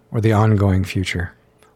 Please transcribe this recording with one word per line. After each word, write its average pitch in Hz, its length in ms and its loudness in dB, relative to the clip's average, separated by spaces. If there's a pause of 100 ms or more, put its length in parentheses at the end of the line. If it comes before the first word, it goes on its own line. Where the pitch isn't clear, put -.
(100)
or 117 100 -4
the 110 120 2
ongoing 101 500 2
future, 92 500 -6 (440)